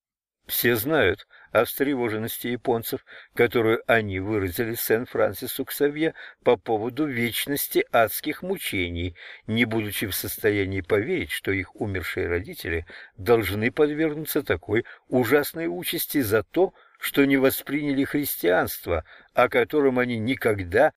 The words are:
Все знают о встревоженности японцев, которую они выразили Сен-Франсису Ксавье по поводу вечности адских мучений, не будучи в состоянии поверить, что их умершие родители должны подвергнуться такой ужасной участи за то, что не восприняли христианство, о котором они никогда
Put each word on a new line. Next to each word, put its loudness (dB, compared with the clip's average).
Все 2
знают 0
о 4
встревоженности -2
японцев, -4
которую 4
они 2
выразили -2
Сен-Франсису -2
Ксавье -2
по 4
поводу -2
вечности -2
адских 0
мучений, -4
не 2
будучи -2
в -6
состоянии -2
поверить, -2
что -4
их -4
умершие -4
родители -4
должны 2
подвергнуться 0
такой -2
ужасной 0
участи -4
за 2
то, 2
что 2
не 4
восприняли 0
христианство, -2
о 4
котором 2
они 0
никогда 0